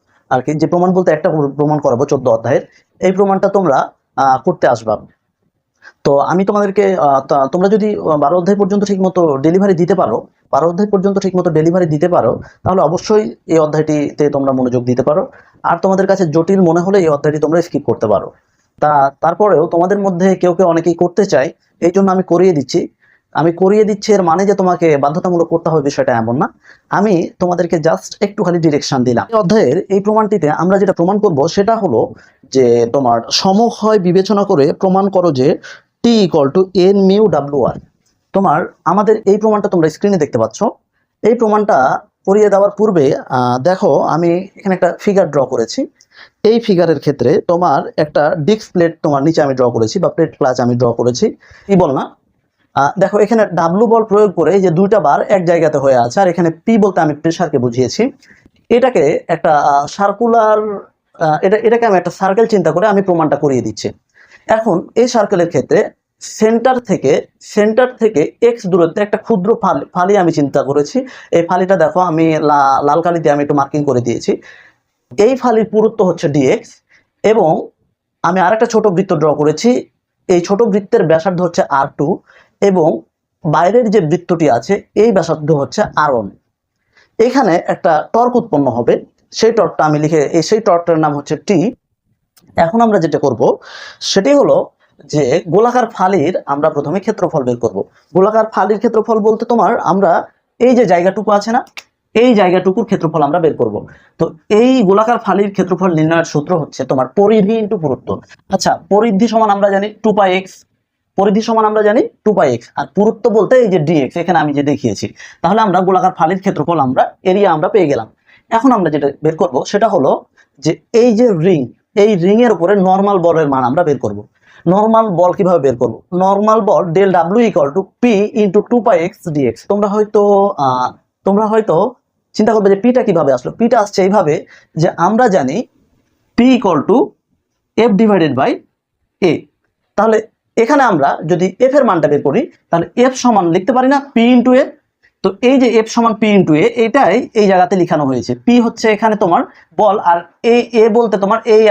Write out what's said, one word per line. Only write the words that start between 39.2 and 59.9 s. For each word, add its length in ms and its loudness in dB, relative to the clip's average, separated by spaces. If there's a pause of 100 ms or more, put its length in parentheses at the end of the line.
এই 120 2
প্রমাণটা 300 0
তোমরা 220 0
স্ক্রিনে 280 -2
দেখতে 200 -2
পাচ্ছ। 260 -4 (580)
এই 140 2
প্রমাণটা 640 0 (260)
করিয়ে 240 4
দেওয়ার 280 4
পূর্বে, 380 2
আহ, 440 -2
দেখো 420 0
আমি 540 -2
এখানে 200 -4
একটা 240 -2
ফিগার 320 0
ড্র 140 0
করেছি। 420 -4 (560)
এই 160 4
ফিগারের 400 0
ক্ষেত্রে 420 0
তোমার 400 0 (160)
একটা 380 0 (120)
ডিস্ক 260 -2
প্লেট 200 0 (100)
তোমার 200 0
নিচে 180 0
আমি 120 0
ড্র 180 0
করেছি, 280 -2
বা 100 0
প্লেট 280 -4
ক্লাচ 220 -2
আমি 160 0
ড্র 180 0
করেছি, 320 -2 (420)
কি 80 2
বল 240 2
না? 160 -10 (580)
আহ, 260 0
দেখো 200 0
এখানে 340 2
ডাব্লু 340 0
বল 160 2
প্রয়োগ 280 2
করে 240 0
এই 60 2
যে 80 2
দুইটা 300 2
বার 200 0 (120)
এক 140 0
জায়গাতে 320 0
হয়ে 200 2
আছে, 240 0
আর 60 2
এখানে 220 0 (160)
পি 120 2
বলতে 240 2
আমি 120 0
প্রেসারকে 440 -4
বুঝিয়েছি। 540 -2 (580)
এটাকে 340 2 (240)
একটা, 300 0
আহ, 300 0
সার্কুলার, 720 0 (600)